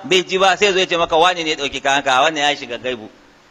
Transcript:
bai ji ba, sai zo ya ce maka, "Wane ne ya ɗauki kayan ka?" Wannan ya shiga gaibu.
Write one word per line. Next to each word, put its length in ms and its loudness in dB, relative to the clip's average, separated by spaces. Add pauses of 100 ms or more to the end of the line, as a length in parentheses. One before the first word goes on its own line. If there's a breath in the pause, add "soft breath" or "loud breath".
bai 200 0
ji 140 -4
ba, 200 4
sai 140 2
zo 80 0
ya 80 0
ce 100 -2
maka, 200 0
"Wane 260 2
ne 60 -4
ya 80 -2
ɗauki 240 -6
kayan 220 0
ka?" 200 2
Wannan 180 0
ya 140 0
shiga 220 -10
gaibu. 320 -8 (420)